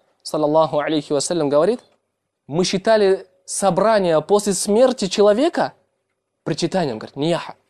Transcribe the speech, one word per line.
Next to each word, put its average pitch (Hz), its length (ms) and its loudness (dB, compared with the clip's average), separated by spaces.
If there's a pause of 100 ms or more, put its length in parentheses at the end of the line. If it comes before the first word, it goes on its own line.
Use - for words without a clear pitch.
(240)
саллаллаху 156 560 0
алейхи 151 320 -4
вассалям, 151 380 -2
говорит: 170 320 2 (680)
«Мы 160 160 -2
считали 190 640 0 (180)
собрание 190 760 0
после 202 320 0
смерти 226 540 0
человека 208 680 2 (680)
причитанием», 160 560 -4
говорит, - 180 -16
«нияха». 156 380 -4 (140)